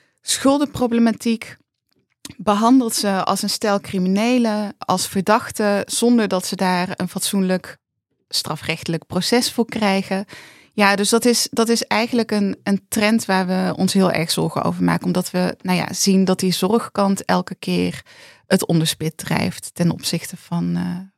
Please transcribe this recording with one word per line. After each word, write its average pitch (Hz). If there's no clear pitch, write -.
schuldenproblematiek, 233
behandelt 226
ze 196
als -
een 202
stel 202
criminelen, 208
als -
verdachten, 202
zonder 233
dat 185
ze -
daar 185
een 180
fatsoenlijk 185
strafrechtelijk -
proces 240
voor 233
krijgen. 196
Ja, 202
dus 202
dat 233
is, 240
dat 226
is 233
eigenlijk 226
een, 202
een 196
trend 214
waar 190
we 185
ons 185
heel 190
erg 165
zorgen 165
over 175
maken. 170
Omdat 180
we, 180
nou 180
ja, -
zien 190
dat 185
die 185
zorgkant 202
elke 185
keer 180
het -
onderspit 160
drijft -
ten 170
opzichte -
van, 175
eh, 175